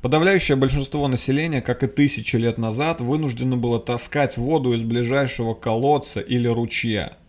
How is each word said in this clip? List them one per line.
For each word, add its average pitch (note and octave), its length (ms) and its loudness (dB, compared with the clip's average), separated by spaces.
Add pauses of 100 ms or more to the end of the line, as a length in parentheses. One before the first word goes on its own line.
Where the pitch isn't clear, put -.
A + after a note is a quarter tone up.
Подавляющее D#3+ 540 4
большинство C#3 520 0
населения, C3+ 540 0
как - 200 -2
и C3+ 40 2
тысячи C3 500 0
лет A2+ 220 0
назад, B2 420 -2
вынуждено B2+ 560 -2
было A#2 240 0
таскать B2 560 -2
воду B2+ 380 2
из A2+ 80 -2
ближайшего A#2+ 720 0
колодца B2+ 680 0
или A#2+ 280 0
ручья. A2+ 680 -2 (120)